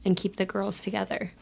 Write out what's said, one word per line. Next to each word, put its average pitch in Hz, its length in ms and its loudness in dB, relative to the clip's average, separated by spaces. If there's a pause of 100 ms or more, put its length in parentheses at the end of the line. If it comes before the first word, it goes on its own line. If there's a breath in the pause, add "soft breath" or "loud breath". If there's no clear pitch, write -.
and 185 120 6
keep - 180 -2
the 190 100 2
girls 196 360 -2
together? 196 500 -2 (100)